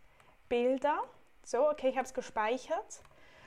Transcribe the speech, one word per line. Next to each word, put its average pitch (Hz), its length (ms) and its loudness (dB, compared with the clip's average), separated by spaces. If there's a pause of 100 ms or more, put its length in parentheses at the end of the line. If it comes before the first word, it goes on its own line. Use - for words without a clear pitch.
(480)
Bilder. 262 520 2 (440)
So, 277 280 2
okay, 262 180 0
ich 254 80 0
hab's 254 160 -4
gespeichert. 254 880 -4 (460)